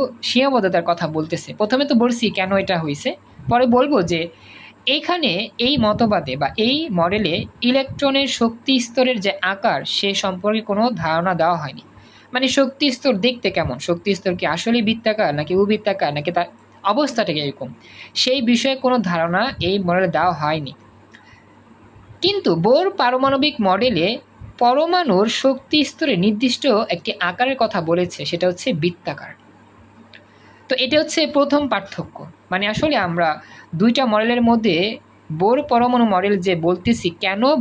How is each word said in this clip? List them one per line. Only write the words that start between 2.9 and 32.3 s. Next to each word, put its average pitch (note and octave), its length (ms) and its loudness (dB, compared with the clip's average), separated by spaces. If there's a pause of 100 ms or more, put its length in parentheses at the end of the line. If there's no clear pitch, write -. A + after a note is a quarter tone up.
পরে B3 140 4 (120)
বলবো C#4 260 4
যে E3 180 -2 (720)
এইখানে D#4 360 -2 (360)
এই C#4+ 80 2 (100)
মতবাদে G#3 580 0
বা - 60 -2 (180)
এই C4 100 2 (220)
মডেলে F3 360 0 (340)
ইলেকট্রনের C4+ 600 0 (100)
শক্তি A#3 360 0 (120)
স্তরের B3+ 340 0
যে F#3+ 120 0 (200)
আকার, G3 280 0 (160)
সে G3+ 120 -2 (140)
সম্পর্কে G3+ 480 -2
কোনো G3+ 120 0 (200)
ধারণা E3+ 380 0
দেওয়া E3+ 220 2
হয়নি। C#3 220 -12 (500)
মানে B3+ 120 0 (120)
শক্তি C4+ 280 0 (100)
স্তর C4 180 0 (120)
দেখতে B3 300 0
কেমন, D3+ 200 -2 (120)
শক্তি E3+ 300 -2
স্তর F#3+ 200 -2
কি F3+ 80 -4
আসলে E3+ 400 0
বৃত্তাকার G#3+ 520 0
নাকি D3+ 220 -4
উবৃত্তাকার G3+ 560 0
নাকি D3+ 200 -4
তার F3 120 -2 (440)
অবস্থাটা A#3 440 0
কীরকম, C#3 320 -6 (540)
সেই C4 180 2 (100)
বিষয়ে B3+ 340 2
কোনো B3+ 120 2 (120)
ধারণা F3 340 0 (260)
এই G3 80 0 (100)
মডেলে F3+ 300 2
দেওয়া E3+ 260 2
হয়নি। D3+ 300 -4 (1500)
কিন্তু G4 260 2 (140)
বোর C#4 220 4 (140)
পারমাণবিক C4+ 540 2 (140)
মডেলে F#3+ 380 2 (560)
পরমাণুর C4+ 640 4 (160)
শক্তি C4+ 360 0 (120)
স্তরে C#4+ 240 -2 (100)
নির্দিষ্ট A3+ 400 0 (300)
একটি E3+ 160 -6 (180)
আকারের B3 340 -2
কথা G#3+ 160 0 (120)
বলেছে, F3 300 0 (100)
সেটা F3 200 -2
হচ্ছে F3+ 180 -6 (140)
বৃত্তাকার। - 500 -6 (1400)
তো - 40 0 (120)
এটা B3+ 160 0
হচ্ছে D#4 200 -2 (160)
প্রথম C#4+ 260 2 (100)
পার্থক্য। - 440 -6 (340)